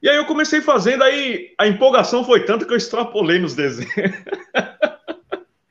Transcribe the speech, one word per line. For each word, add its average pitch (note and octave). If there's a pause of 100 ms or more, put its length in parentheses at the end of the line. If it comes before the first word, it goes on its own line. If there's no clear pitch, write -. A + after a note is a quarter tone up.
E D4+
aí C#4+
eu D4
comecei D4+
fazendo, B3+
aí C4
a G#3
empolgação A#3+
foi A#3
tanta G#3+
que -
eu A#3+
extrapolei G3+
nos E3
desenhos. B2
<laughs> - (340)